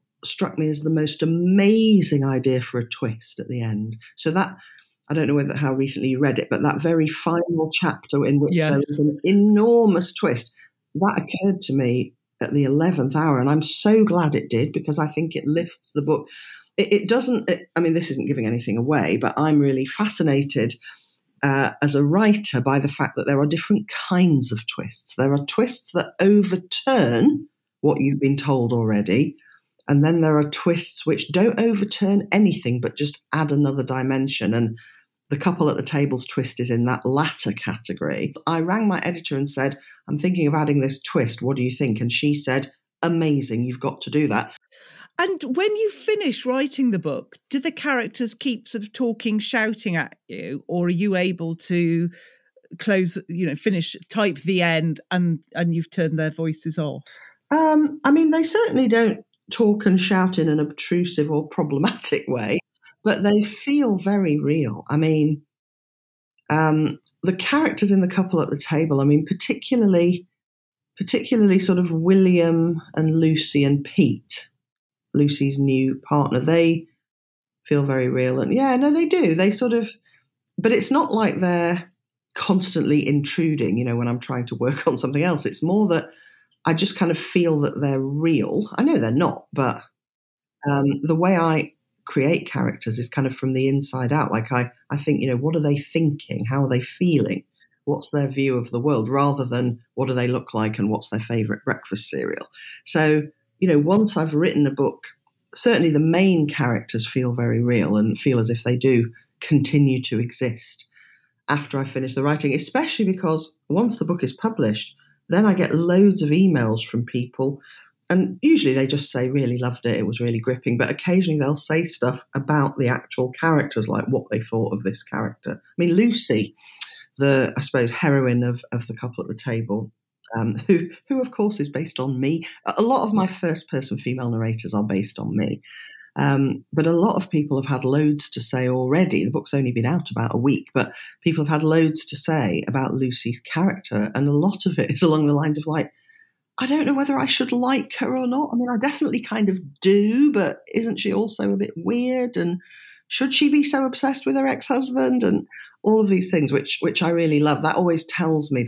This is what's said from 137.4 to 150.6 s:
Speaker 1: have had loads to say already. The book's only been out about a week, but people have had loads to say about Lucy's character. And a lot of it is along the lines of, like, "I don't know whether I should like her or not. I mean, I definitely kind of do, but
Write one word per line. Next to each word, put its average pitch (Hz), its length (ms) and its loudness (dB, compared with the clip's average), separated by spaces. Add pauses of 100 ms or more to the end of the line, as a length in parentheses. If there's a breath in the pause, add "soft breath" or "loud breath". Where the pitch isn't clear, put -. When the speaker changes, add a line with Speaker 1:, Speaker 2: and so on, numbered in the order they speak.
Speaker 1:
have 123 80 -6
had 127 140 -2
loads 147 480 2
to - 100 -6
say 127 280 -2
already. 127 560 2
The - 60 -2
book's - 220 -6
only 135 200 0
been 117 120 0
out 160 260 -2
about 117 220 -4
a - 40 0
week, 131 360 0
but - 200 -2 (300 loud breath)
people 160 200 2
have 143 80 -2
had 151 120 2
loads 160 420 2
to - 100 -8
say 123 520 0
about 131 260 -2
Lucy's 123 480 -4
character. 160 760 -2
And 139 120 2
a 143 60 2
lot 180 320 2
of 175 140 0
it 123 120 0
is - 100 -2
along 156 260 4
the 147 60 4
lines 151 240 0
of, 151 100 -6
like, 156 240 -4 (640 soft breath)
"I 254 100 -4
don't 294 180 0
know 285 80 2
whether 277 260 0
I 269 60 0
should 254 260 0
like 247 480 0
her 254 160 -2
or 254 120 -2
not. 262 260 -2
I - 20 -2
mean, 247 140 0
I 240 80 -2
definitely 285 440 -2
kind 214 280 0
of 190 100 -2 (220)
do, 214 500 4
but 196 260 0 (160)